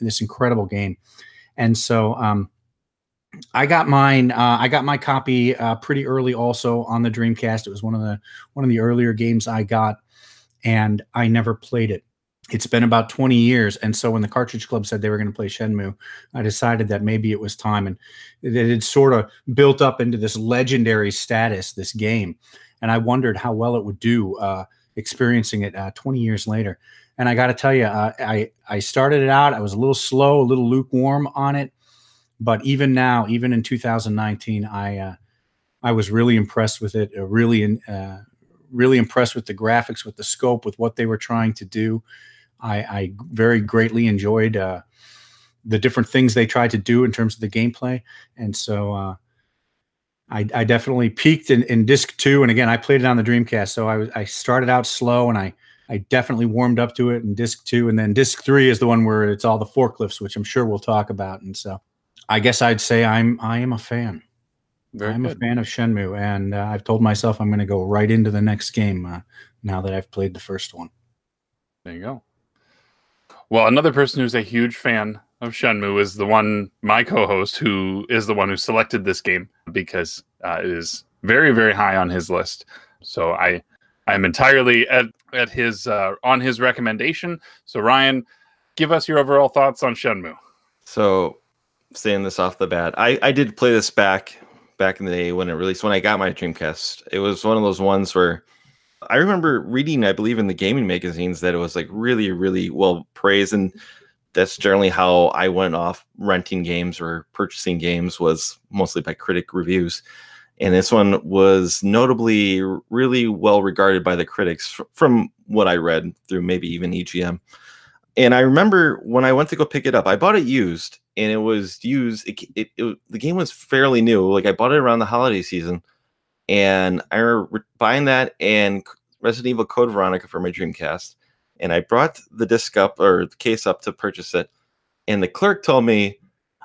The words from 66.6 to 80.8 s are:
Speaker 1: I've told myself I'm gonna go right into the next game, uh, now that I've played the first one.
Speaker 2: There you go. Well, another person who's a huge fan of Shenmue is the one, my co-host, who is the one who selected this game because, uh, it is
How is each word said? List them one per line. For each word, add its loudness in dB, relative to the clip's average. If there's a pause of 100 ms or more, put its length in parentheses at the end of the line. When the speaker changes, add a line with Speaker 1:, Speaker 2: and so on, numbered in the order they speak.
Speaker 1:
I've -6
told 0
myself 2
I'm 0
gonna 0
go -2
right 0
into 2
the 0
next -2
game, -2
uh, -12 (420)
now -6
that -6
I've -8
played -6
the -18
first -12
one. -16 (920)
Speaker 2:
There -16
you -16
go. -12 (1300)
Well, 4
another 4
person 0
who's -2
a 0
huge -4
fan -4 (220)
of -10
Shenmue -2
is -2
the -4
one, 2 (120)
my 2
co-host, 0
who -4
is -2
the 0
one 0
who -4
selected -2
this -4
game -4 (240)
because, -8 (220)
uh, -6
it -6
is -10 (180)